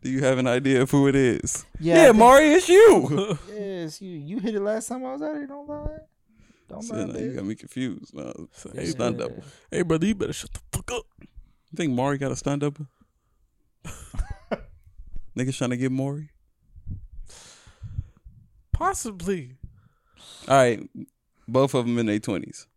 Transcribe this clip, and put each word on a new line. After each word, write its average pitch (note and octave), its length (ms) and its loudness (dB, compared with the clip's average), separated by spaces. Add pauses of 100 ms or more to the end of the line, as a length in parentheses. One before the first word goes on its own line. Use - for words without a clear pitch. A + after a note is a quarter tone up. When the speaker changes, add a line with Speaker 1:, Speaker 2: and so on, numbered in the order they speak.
Speaker 1:
Do - 80 -8
you C3+ 120 -2
have C3+ 180 2
an B2+ 80 0
idea C3 340 2
of C3 100 0
who C#3 160 4
it C3+ 80 2
is? B2+ 500 0 (140)
Speaker 2:
Yeah, E3 140 0
I - 40 8
Speaker 1:
Yeah, E4 100 10
Speaker 2:
think A3+ 100 8
Speaker 1:
Mari, B3+ 360 10
it's F4+ 160 4
you. G3+ 760 6
Speaker 2:
<laughs> - 100 -20
Yes, F#3+ 480 -10
you. F#3 160 -14
You D3+ 220 -10
hit G#3+ 160 -6
it G3+ 60 -4
last G#3+ 260 -6
time B3+ 180 -10
I C4 80 -10
was C#4+ 80 -10
out D4+ 140 -8
here. C#4+ 120 -12
Don't C#4+ 220 -18
lie. D4+ 280 -10 (720)
Don't - 140 -18
Speaker 1:
Shit, A#3 120 -12
Speaker 2:
lie, G#2 100 -6
Speaker 1:
now - 140 -12
you - 80 -8
Speaker 2:
babe. - 80 -10
Speaker 1:
got F#2+ 100 -10
me G#2+ 100 -8
confused. A2+ 580 -12
No, C#2 200 -14 (200)
Speaker 3:
So, - 200 -20
hey, - 120 -10
Speaker 1:
stunt A#2+ 340 -4
Speaker 2:
Yeah. A#1 80 -6
Speaker 1:
double. A#1 160 -14 (280)
Speaker 3:
hey, - 120 -4
brother, D#3+ 220 0
you G#3+ 100 0
better F3+ 180 -6
shut - 200 -14
the - 60 -12 (120)
fuck - 200 -10
up. - 140 -8 (160)
Speaker 1:
You - 560 -20
think D#3+ 160 -2
Mari C3+ 240 -2
got C3+ 140 -4
a C3+ 40 -6
stunt C#3+ 260 -4
double? D3 260 -6 (1000)
Speaker 2:
<laughs> - 20 -14 (1500)
Speaker 1:
Niggas B2+ 200 -4
trying B2+ 140 -2
to B2 60 -4
get B2+ 140 -2
Mari? C#3 380 -6 (2500)
Speaker 3:
Possibly. F#3 840 -4 (920)
Speaker 1:
All C3 100 6
right, B2 320 2 (580)
both C3 260 2
of B2+ 120 0
them A#2+ 120 0
in A#2 80 0
their G#2 140 0
twenties. - 580 -8